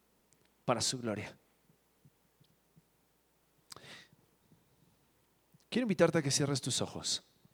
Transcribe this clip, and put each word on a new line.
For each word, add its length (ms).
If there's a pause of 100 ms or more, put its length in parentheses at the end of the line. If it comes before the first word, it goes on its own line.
(640)
Para 160
su 180
gloria. 380 (4000)
Quiero 160
invitarte 340
a 40
que 100
cierres 280
tus 220
ojos. 400 (320)